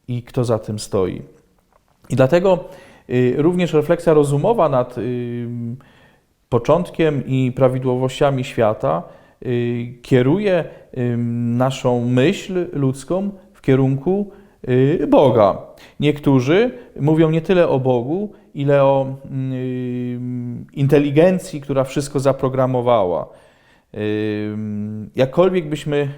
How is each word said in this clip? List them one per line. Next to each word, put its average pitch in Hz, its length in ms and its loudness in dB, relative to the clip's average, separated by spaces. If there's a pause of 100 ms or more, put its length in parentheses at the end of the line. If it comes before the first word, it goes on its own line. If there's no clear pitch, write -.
i 120 160 -8
kto - 200 -4
za 113 160 0
tym 104 200 -8
stoi?". 92 420 -4 (880)
I 127 60 -4
dlatego, 175 500 2 (440)
y, 123 280 2
również 175 360 0
refleksja 165 400 2
rozumowa 151 560 2
nad, 123 280 -2
ym, 120 800 -6 (720)
początkiem 151 760 0
i 131 280 0
prawidłowościami 131 880 0
świata, 131 600 -2 (420)
y, 120 560 -4
kieruje, 160 640 2 (340)
ym, 120 600 -2
naszą 123 480 0
myśl 170 680 0
ludzką 151 580 -4 (220)
w - 80 -20
kierunku, 139 720 0 (380)
y, 135 380 2
Boga. 120 500 6 (420)
Niektórzy 147 720 2 (280)
mówią 156 300 4
nie 160 120 0
tyle 175 260 4
o 135 120 0
Bogu, 131 520 -2 (220)
ile 139 300 2
o, 135 320 2 (100)
ym, 123 1500 -8
inteligencji, 147 880 2
która 135 220 -2
wszystko 143 360 -4
zaprogramowała. 127 1080 0 (680)
Ym, 107 1200 -6
jakkolwiek 165 540 0
byśmy, 143 380 -4 (100)